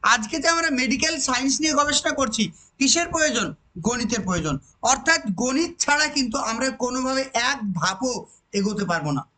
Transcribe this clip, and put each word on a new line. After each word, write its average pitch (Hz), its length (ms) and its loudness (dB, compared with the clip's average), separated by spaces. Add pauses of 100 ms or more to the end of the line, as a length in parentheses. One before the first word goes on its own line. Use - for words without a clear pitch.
আজকে 226 380 2
যে 285 100 0
আমরা 330 200 2
medical 269 440 0 (140)
science 262 320 4
নিয়ে 302 200 2
গবেষণা 294 320 2
করছি, 262 320 0 (340)
কিসের 330 360 4
প্রয়োজন? 277 340 2 (400)
গণিতের 240 340 0
প্রয়োজন। 170 340 -2 (260)
অর্থাৎ 320 400 2 (140)
গণিত 262 440 0
ছাড়া 294 280 2
কিন্তু 269 300 -2
আমরা 233 300 -2 (160)
কোনোভাবে 262 400 -2 (260)
এক 277 80 -2 (220)
ধাপও 196 340 -2 (400)
এগোতে 202 320 0
পারবো 160 260 -2
না। 135 120 -2 (140)